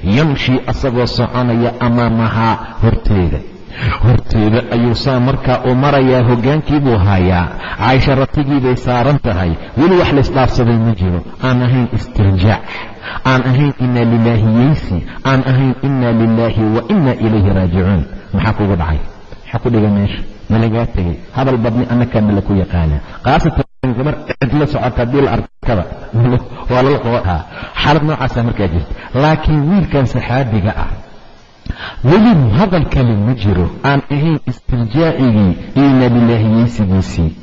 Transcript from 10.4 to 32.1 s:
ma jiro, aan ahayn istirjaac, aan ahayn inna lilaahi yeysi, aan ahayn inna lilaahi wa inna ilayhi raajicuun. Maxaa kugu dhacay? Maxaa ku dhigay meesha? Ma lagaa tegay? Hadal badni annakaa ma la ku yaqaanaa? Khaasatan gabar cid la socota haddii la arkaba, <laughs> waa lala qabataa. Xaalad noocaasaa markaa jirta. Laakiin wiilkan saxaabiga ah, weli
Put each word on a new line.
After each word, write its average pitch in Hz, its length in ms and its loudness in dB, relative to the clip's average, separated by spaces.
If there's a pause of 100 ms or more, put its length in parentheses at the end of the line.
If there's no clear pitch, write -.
ma 113 180 2
jiro, 87 280 -2 (200)
aan 127 180 0
ahayn 123 340 0
istirjaac, 98 680 0 (640)
aan 131 160 2
ahayn 131 380 2
inna 123 240 0
lilaahi 117 440 2 (120)
yeysi, 139 460 0 (200)
aan 135 220 2
ahayn 131 260 2 (100)
inna 131 280 0
lilaahi 113 520 0 (120)
wa 117 140 0
inna 151 260 2
ilayhi 107 340 0
raajicuun. 92 540 0 (300)
Maxaa 101 200 0
kugu 98 220 0
dhacay? 82 240 -2 (460)
Maxaa - 140 -8
ku 127 100 -2
dhigay 104 220 2
meesha? 101 300 0 (260)
Ma 107 120 0
lagaa 113 260 0
tegay? 87 320 -2 (160)
Hadal 135 240 0
badni 120 320 0
annakaa 120 320 0
ma 104 100 2
la 98 100 0
ku 101 120 -2
yaqaanaa? 85 480 0 (220)
Khaasatan - 680 0
gabar 135 220 -2 (120)
cid 127 260 -2
la 147 140 2
socota 123 340 -2
haddii 127 200 0
la 127 100 2
arkaba, - 520 -2 (460)
<laughs> - 420 -4
waa 123 120 2
lala 139 160 2
qabataa. 104 420 -2 (340)
Xaalad 151 280 2
noocaasaa 135 400 -2
markaa 107 240 -2
jirta. 82 260 -4 (200)
Laakiin 151 520 2
wiilkan 151 420 2
saxaabiga 113 680 -2
ah, - 120 -2 (1120)
weli 214 300 6 (220)